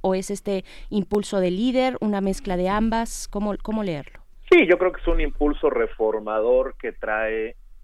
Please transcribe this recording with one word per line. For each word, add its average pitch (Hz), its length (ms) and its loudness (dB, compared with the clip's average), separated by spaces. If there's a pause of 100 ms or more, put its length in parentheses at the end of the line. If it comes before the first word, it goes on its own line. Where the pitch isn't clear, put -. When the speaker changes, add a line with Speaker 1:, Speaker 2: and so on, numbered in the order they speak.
Speaker 1:
o 190 100 0
es 190 160 -2
este 202 360 -4 (260)
impulso 208 480 0
de 185 100 4
líder, 247 500 2
una 208 220 0
mezcla 196 360 -2
de 180 120 0
ambas? 220 580 -2
¿Cómo, 202 360 -4
cómo 220 180 -4
leerlo? 160 400 -6 (320)
Speaker 2:
Sí, 330 140 8
yo 175 100 6
creo 180 140 2
que - 80 -12
es - 80 -2
un 165 140 4
impulso 147 480 2
reformador 110 1080 0
que 117 140 -6
trae 110 640 -4 (280)